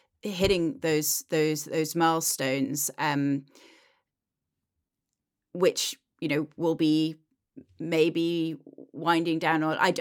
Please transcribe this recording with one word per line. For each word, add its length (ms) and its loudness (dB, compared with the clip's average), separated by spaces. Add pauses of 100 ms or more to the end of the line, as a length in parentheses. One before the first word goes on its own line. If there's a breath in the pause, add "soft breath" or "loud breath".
(220 soft breath)
hitting 580 0
those, 500 0
those, 360 0
those 300 -2
milestones, 1040 0
um, 440 0 (2000 soft breath)
which, 420 2 (260)
you 60 -2
know, 200 -2 (100)
will 180 0
be 400 2 (640)
maybe 760 0 (380)
winding 440 0
down 240 0
on, 180 0
I, 220 2